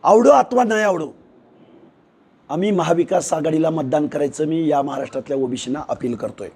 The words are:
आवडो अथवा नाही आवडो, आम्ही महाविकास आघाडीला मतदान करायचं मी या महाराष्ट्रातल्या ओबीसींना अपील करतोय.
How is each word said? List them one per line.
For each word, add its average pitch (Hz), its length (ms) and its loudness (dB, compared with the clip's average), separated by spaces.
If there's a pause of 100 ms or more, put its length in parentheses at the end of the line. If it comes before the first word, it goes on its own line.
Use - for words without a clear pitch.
आवडो 220 280 6
अथवा 254 320 4
नाही 214 200 0
आवडो, 175 240 0 (1400)
आम्ही 180 220 -2
महाविकास 170 640 0
आघाडीला 160 360 0
मतदान 151 380 -2
करायचं 147 400 -4
मी 160 200 -2
या 143 140 2
महाराष्ट्रातल्या 139 560 -6
ओबीसींना 127 520 -4
अपील 120 260 -4
करतोय. 104 400 -10